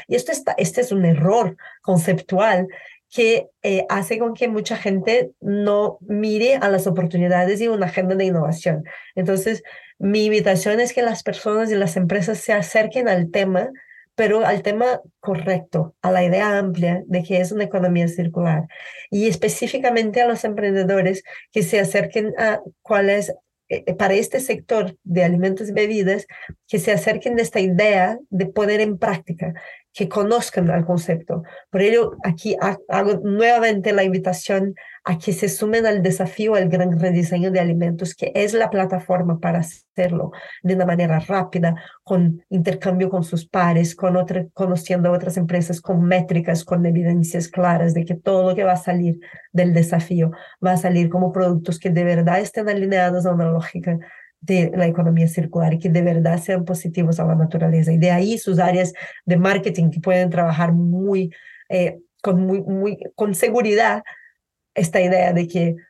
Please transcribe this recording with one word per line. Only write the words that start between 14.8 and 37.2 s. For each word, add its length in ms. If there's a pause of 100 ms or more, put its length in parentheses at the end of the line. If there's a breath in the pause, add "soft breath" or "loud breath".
correcto, 800
a 80
la 140
idea 340
amplia 480
de 160
que 180
es 120
una 100
economía 460
circular. 580 (460 loud breath)
Y 160
específicamente 920
a 60
los 160
emprendedores 800 (300 loud breath)
que 100
se 160
acerquen 580
a 240 (220)
cuál 280
es, 220 (360)
eh, 260
para 200
este 260
sector 640
de 180
alimentos 460
y 40
bebidas, 540 (400 loud breath)
que 140
se 100
acerquen 460
de 60
esta 180
idea 580 (120)
de 160
poner 340
en 180
práctica, 560 (420 loud breath)
que 120
conozcan 640
al 140
concepto. 600 (260 loud breath)
Por 100
ello, 440
aquí 360
ha-, 180 (100)
hago 340
nuevamente 680
la 100
invitación 720 (300 loud breath)
a 140
que 140
se 160
sumen 380
al 160
desafío, 540
al 120
gran 300
rediseño 540